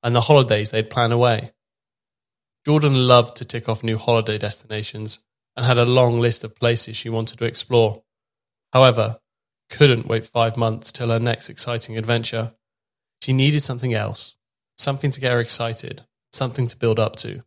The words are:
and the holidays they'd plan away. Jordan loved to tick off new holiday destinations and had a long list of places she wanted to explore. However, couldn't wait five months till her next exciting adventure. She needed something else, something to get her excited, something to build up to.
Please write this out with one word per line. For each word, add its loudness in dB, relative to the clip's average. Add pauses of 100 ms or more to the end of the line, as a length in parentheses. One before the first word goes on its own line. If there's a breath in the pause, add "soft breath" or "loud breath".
and -2
the 4
holidays 4
they'd -4
plan 0
away. 0 (1120)
Jordan 4
loved 6
to -12
tick -8
off -4
new -4
holiday 0
destinations -10 (380)
and -2
had 4
a 4
long 4
list -2
of -16
places -2
she -10
wanted -6
to -4
explore. 0 (680)
However, 4 (500)
couldn't 4
wait -2
five -2
months -2
till -6
her 0
next -4
exciting -8
adventure. -4 (680)
She -4
needed 2
something -4
else, -8 (420)
something -2
to -8
get 0
her 2
excited, -4 (280)
something -4
to -10
build 0
up -2
to. -10